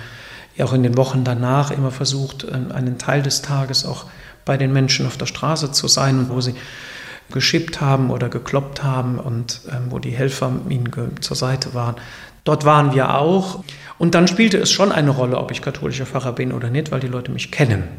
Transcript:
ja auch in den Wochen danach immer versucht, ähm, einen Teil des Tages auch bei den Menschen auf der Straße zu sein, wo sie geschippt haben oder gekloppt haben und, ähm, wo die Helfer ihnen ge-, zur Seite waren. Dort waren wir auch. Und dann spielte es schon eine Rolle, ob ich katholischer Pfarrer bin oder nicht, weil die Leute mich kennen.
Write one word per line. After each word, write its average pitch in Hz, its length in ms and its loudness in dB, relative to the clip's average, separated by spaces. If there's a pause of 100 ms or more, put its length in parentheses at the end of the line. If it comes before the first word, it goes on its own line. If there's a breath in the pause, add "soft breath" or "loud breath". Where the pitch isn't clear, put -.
(560 loud breath)
ja 139 80 0
auch 120 80 0
in 131 100 4
den 120 140 4
Wochen 131 260 2
danach 123 480 2
immer 139 220 0
versucht, 135 600 -4
ähm, 127 200 -4
einen 127 260 -2
Teil 143 240 0
des 139 200 -2
Tages 135 440 -2
auch - 200 -8 (380 loud breath)
bei 135 120 2
den 135 160 2
Menschen 135 340 2
auf 123 100 -4
der 120 100 -6
Straße 147 440 -2
zu - 160 0
sein, 135 440 4
wo 127 100 -2
sie 123 140 -2 (760 loud breath)
geschippt 165 500 0
haben 135 300 2
oder 123 180 -2
gekloppt 139 540 -4
haben 127 360 0
und, 120 420 -4 (100)
ähm, 127 200 -4
wo 123 100 -4
die 127 100 -4
Helfer 135 400 0 (180)
ihnen 120 220 0
ge-, 120 300 -6
zur - 160 -4
Seite 127 380 -2
waren. 120 200 -2 (500 loud breath)
Dort 147 200 2
waren 147 280 8
wir 131 220 4
auch. 170 480 2 (360 loud breath)
Und 170 180 4
dann 175 100 8
spielte 190 320 4
es - 140 2
schon 202 180 4
eine 147 200 4
Rolle, 127 280 2
ob 131 140 -4
ich - 100 -8
katholischer 135 440 -4
Pfarrer 127 260 -4
bin 127 200 -2
oder 123 180 -4
nicht, 151 200 -2
weil 139 80 -2
die 127 80 -2
Leute 123 240 -4
mich 127 220 -6
kennen. 107 320 2 (140)